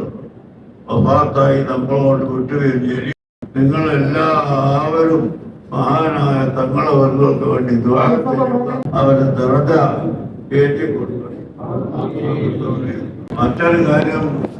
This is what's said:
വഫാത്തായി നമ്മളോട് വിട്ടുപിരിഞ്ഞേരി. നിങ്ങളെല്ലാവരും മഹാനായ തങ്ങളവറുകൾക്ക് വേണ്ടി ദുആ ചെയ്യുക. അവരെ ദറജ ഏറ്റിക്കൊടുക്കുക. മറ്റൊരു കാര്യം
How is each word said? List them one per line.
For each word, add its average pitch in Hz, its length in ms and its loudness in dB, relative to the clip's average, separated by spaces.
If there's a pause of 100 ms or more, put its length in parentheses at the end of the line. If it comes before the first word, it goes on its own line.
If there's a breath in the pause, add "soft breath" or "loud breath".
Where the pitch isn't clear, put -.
(880)
വഫാത്തായി 139 720 2 (100)
നമ്മളോട് 135 520 2 (100)
വിട്ടുപിരിഞ്ഞേരി. 127 800 -2 (440)
നിങ്ങളെല്ലാവരും 151 1700 2 (500)
മഹാനായ 143 640 0 (200)
തങ്ങളവറുകൾക്ക് 135 920 2
വേണ്ടി 123 220 0 (120)
ദുആ 127 220 4
ചെയ്യുക. 254 600 0 (300)
അവരെ 135 260 4 (120)
ദറജ 139 340 2 (880)
ഏറ്റിക്കൊടുക്കുക. 143 680 -2 (2000)
മറ്റൊരു 170 480 2
കാര്യം 156 360 0 (340)